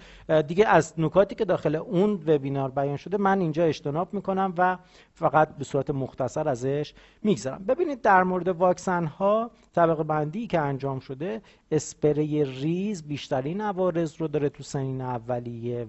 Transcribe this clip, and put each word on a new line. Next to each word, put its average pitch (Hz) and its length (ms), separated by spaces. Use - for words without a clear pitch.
اه، 156 120
دیگه 170 260
از 180 300
نکاتی 160 380
که 226 100
داخل 160 300
اون 190 340
وبینار 139 440
بیان 139 260
شده 175 200
من 196 220
اینجا 160 240
اجتناب 156 500
می‌کنم 190 440
و 180 200
فقط 156 440
به 139 60
صورت 135 260
مختصر 135 600
ازش 135 440
می‌گذرم. 196 440
ببینید 277 340
در 190 220
مورد 180 240
واکسن 180 580
ها 208 460
طبقه 165 280
بندی 156 440
که 175 120
انجام 135 400
شده، 165 420
اسپری 151 720
ریز 160 580
بیشترین 147 580
عوارض 175 600
رو 160 60
داره 143 220
تو 135 140
سنین 135 380
اولیه 120 880